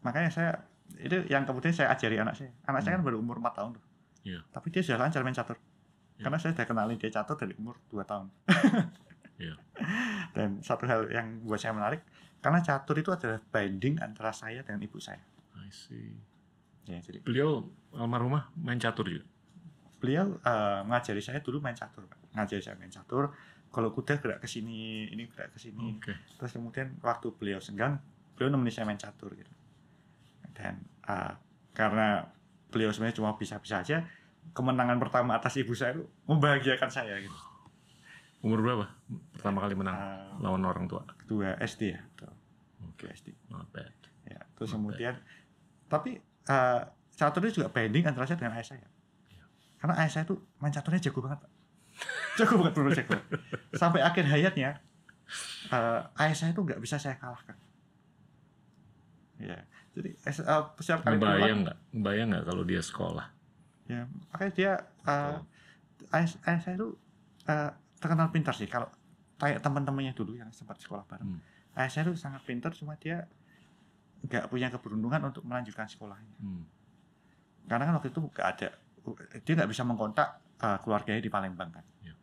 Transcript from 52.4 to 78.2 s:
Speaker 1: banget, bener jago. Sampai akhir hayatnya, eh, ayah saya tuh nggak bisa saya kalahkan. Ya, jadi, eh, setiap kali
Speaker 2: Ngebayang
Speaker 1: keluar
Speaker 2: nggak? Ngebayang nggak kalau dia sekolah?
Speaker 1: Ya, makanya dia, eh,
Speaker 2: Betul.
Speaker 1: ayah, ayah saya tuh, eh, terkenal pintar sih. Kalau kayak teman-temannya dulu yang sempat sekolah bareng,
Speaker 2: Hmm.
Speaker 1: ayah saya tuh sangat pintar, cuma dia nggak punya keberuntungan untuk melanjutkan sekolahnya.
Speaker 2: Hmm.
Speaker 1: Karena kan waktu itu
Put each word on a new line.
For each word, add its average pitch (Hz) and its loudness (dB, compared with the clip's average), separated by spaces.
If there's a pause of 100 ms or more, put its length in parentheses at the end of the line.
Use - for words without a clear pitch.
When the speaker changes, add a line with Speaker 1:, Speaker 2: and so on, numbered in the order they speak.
Speaker 1:
banget, 170 8
bener 143 6
jago. - 4 (560)
Sampai 170 6
akhir 170 6
hayatnya, 147 4 (840)
eh, 117 2 (180)
ayah 151 6
saya 165 2
tuh 190 0
nggak 151 -2
bisa 123 -4
saya 143 -4
kalahkan. 123 -14 (1800)
Ya, 90 -12 (320)
jadi, - -8
eh, - -4 (440)
setiap 165 -2
kali 117 4
Speaker 2:
Ngebayang 101 6
Speaker 1:
keluar 104 6
Speaker 2:
nggak? 82 -4 (140)
Ngebayang 107 2
nggak 87 2
kalau 90 0
dia 87 0
sekolah? 82 -4 (580)
Speaker 1:
Ya, 120 -6 (300)
makanya 196 -2
dia, 190 4 (320)
eh, 143 2
Speaker 2:
Betul. - -16
Speaker 1:
ayah, 165 6 (160)
ayah 170 4
saya 180 -4
tuh, 220 -2 (540)
eh, 151 2 (240)
terkenal 165 4
pintar 156 2
sih. 107 -2
Kalau 120 -2 (480)
kayak 143 2
teman-temannya 135 0
dulu 110 -6
yang 117 -14
sempat 107 -18
sekolah 101 -12
bareng, 92 -10
Speaker 2:
Hmm. 87 -6 (340)
Speaker 1:
ayah 131 -2
saya 151 0
tuh 175 0
sangat 139 -10
pintar, 123 -4
cuma 151 -12
dia 170 -6 (920)
nggak - -2
punya 127 0
keberuntungan 120 -2
untuk 139 -6
melanjutkan 120 -6
sekolahnya. 104 -18
Speaker 2:
Hmm. 92 -8 (1040)
Speaker 1:
Karena 120 0
kan 170 4
waktu 139 0
itu 143 -4